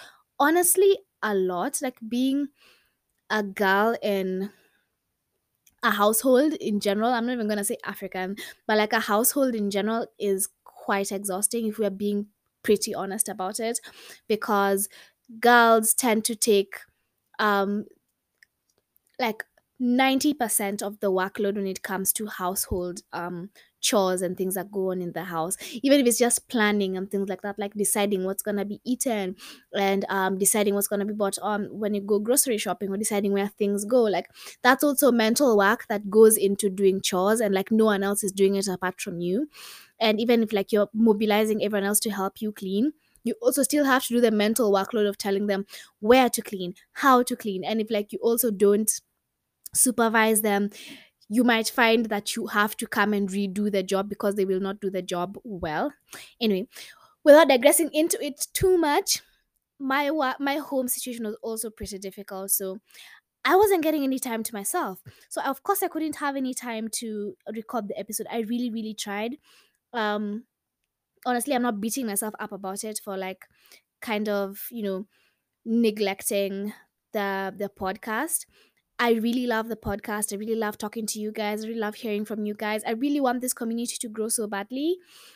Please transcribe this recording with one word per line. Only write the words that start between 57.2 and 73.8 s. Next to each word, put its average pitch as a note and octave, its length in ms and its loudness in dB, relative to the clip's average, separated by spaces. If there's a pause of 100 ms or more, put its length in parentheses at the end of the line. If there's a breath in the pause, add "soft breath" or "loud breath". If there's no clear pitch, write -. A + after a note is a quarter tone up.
without D4+ 240 10
digressing C#4+ 440 4
into E4 300 0
it D4 300 -6
too F#4 240 4
much, D#4+ 460 0 (560)
my C#4 320 0
wa-, C#4 280 0
my C#4 180 -2
home C#4 300 -2
situation A#3 380 -6
was G#3+ 120 -6
also A3+ 340 -8
pretty G3+ 280 -12
difficult. G3 520 -10
So F#3+ 280 -4 (640 loud breath)
I D4 120 4
wasn't G4 260 6
getting D4+ 220 0
any C4+ 140 0
time A3+ 240 -6
to A3+ 120 -8
myself. G#3 480 -6 (260 loud breath)
So, - 140 -6
of C4+ 200 -4
course, G4 200 0
I F4+ 60 0
couldn't D#4 280 -4
have C#4+ 200 -4
any C4 160 -2
time A3+ 440 -8
to G#3+ 400 -8 (160)
record A3 360 -6
the G#3 100 -8
episode. G3+ 320 -8
I A#3 100 -4
really, A#3 300 -4
really A3 240 -8
tried. G#3+ 440 -8 (540 soft breath)
Um, G#3+ 520 -4 (800)
honestly, B3 300 -2
I'm A#3+ 80 0
not A3+ 180 -2
beating A3+ 260 -4
myself G#3 320 -4
up G#3 140 -12
about G3 320 -10
it G#3+ 180 -8
for, G3 140 -8
like, F#3+ 300 -8 (540 soft breath)